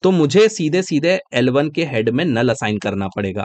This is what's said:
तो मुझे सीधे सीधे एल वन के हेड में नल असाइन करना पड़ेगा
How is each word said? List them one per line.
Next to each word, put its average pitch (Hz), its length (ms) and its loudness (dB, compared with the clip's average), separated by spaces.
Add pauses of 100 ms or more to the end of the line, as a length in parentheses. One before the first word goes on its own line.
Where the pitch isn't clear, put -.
तो 185 80 4
मुझे 180 380 4
सीधे 180 340 -2
सीधे 165 360 0 (140)
एल 127 180 2
वन 143 200 0
के 160 160 -2
हेड 117 240 -2
में 135 140 0
नल 123 260 0
असाइन 107 280 -2
करना 98 300 -4
पड़ेगा 98 360 -4